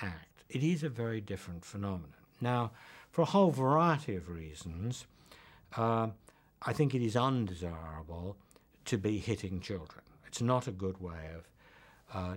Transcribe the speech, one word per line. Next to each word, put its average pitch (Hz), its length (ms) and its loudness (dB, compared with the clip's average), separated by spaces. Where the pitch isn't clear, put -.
act. 87 460 -10
It 135 160 -2
is 160 200 2
a 156 60 0
very 113 300 -2
different 92 460 -8
phenomenon. 98 460 -4
Now, 120 320 0
for 165 120 4
a - 20 2
whole 190 260 6
variety 143 640 4
of 82 140 -6
reasons, 85 760 -6
uh, 113 340 2
I 120 120 0
think 135 220 4
it 123 60 2
is 113 160 4
undesirable 85 1200 0
to 120 120 2
be 104 220 2
hitting 95 400 -2
children. 90 440 -8
It's - 140 -6
not 123 260 2
a 113 40 -4
good 92 280 -4
way 82 360 -8
of, 82 140 -16
uh, 92 240 -4